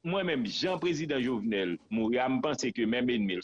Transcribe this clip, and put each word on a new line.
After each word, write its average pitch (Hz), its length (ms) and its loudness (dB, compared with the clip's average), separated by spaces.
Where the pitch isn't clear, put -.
mwen 190 160 0
menm, 135 240 0
jan 185 320 -2
prezidan 156 400 0
Jovenel 104 560 0
Moïse, 113 320 2
m 131 160 0
panse 135 320 -2
ke 117 160 0
menm 123 240 2
enmi, 98 300 0